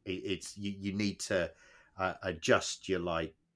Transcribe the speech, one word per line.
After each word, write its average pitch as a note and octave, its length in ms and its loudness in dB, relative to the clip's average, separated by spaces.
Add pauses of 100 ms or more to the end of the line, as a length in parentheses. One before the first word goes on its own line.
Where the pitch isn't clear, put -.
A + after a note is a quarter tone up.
It, F#2 180 -4
it's, - 340 -4
you, G2+ 220 -2
you G2 140 -2
need G2+ 280 0
to, F2+ 300 2 (460)
uh, F#2 160 0 (100)
adjust F#2 640 2
your, F#2 120 2
like, E2+ 360 -2 (200)